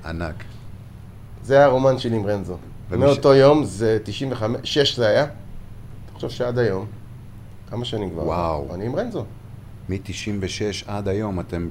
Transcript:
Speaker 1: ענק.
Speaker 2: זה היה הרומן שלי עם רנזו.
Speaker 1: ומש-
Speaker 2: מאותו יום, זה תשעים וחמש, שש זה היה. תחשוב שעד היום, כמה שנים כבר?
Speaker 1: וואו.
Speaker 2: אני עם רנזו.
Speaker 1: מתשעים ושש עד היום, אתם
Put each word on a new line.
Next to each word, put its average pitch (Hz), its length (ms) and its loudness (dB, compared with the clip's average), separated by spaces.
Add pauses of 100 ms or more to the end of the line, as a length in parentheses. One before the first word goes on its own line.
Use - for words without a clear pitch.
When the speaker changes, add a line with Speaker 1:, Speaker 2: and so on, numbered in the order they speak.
Speaker 1:
ענק. 82 280 -6 (1080)
Speaker 2:
זה 127 140 2
היה 143 80 10
הרומן 131 340 6
שלי 117 180 0
עם 101 100 0
רנזו. 92 300 -2 (340)
Speaker 1:
ומש- 117 140 2
Speaker 2:
מאותו 139 300 8
יום, 139 300 8
זה 107 400 2
תשעים 127 280 -4
וחמש, 110 320 -2
שש 143 320 2
זה 117 120 4
היה. 120 180 4 (880)
תחשוב 127 160 -8
שעד 123 280 -2
היום, 104 280 2 (840)
כמה 117 140 -6
שנים 107 260 -4
כבר? 80 160 -4
Speaker 1:
וואו. 80 480 -2
Speaker 2:
אני 98 120 -6
עם 135 100 -4
רנזו. 196 280 -4 (640)
Speaker 1:
מתשעים 95 520 -6
ושש 95 460 -4
עד 101 220 -4
היום, 98 320 -2
אתם 87 300 -4